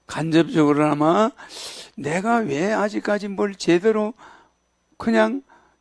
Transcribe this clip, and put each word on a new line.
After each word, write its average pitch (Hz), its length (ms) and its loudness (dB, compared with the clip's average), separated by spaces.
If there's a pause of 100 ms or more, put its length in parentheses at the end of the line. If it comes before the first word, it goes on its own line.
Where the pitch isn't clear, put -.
간접적으로나마 151 1200 2 (680)
내가 190 400 -2
왜 185 360 -2
아직까지 208 560 -4
뭘 202 260 -4
제대로 214 600 0 (800)
그냥 226 460 0 (380)